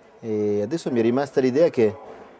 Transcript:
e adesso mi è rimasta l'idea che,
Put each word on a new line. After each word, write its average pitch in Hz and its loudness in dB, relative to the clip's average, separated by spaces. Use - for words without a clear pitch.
e 104 -2
adesso 160 -6
mi 120 2
è - 4
rimasta 135 0
l'idea 131 4
che, 107 0